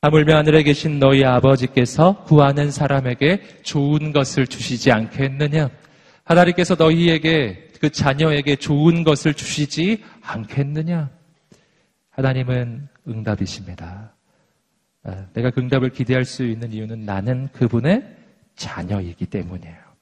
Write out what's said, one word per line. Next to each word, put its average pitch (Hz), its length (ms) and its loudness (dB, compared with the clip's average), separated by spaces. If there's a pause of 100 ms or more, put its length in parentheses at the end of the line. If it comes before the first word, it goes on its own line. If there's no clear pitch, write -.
하물며 151 360 4
하늘에 151 260 4
계신 147 360 0
너희 135 260 4
아버지께서 131 960 2
구하는 147 480 4
사람에게 139 920 -2
좋은 151 500 -2
것을 135 340 0
주시지 123 440 -2
않겠느냐? 135 800 -2 (540)
하나님께서 175 520 4
너희에게, 160 920 2 (140)
그 151 80 0
자녀에게 143 680 0
좋은 165 460 2
것을 151 300 2
주시지 160 680 -4 (180)
않겠느냐? 147 880 -6 (1000)
하나님은 127 760 -4 (200)
응답이십니다. 101 1040 -8 (880)
아, 95 300 -14
내가 120 160 -2
그 123 120 -4
응답을 127 280 0
기대할 127 360 -2
수 127 200 -8
있는 113 260 -6
이유는 110 340 -10
나는 117 480 -6
그분의 127 500 0 (520)
자녀이기 87 720 -8
때문이에요. 87 520 -10 (240)